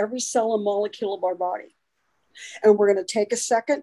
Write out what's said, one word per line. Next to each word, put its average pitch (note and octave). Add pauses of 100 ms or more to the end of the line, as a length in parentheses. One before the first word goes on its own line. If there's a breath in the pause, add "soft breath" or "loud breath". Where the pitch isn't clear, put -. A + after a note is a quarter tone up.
every A#3
cell A3+
and G#3
molecule G3+
of F#3+
our F#3
body. F3+ (840 loud breath)
And G#3
we're G3+
gonna F#3+
take G#3+
a -
second, A#3+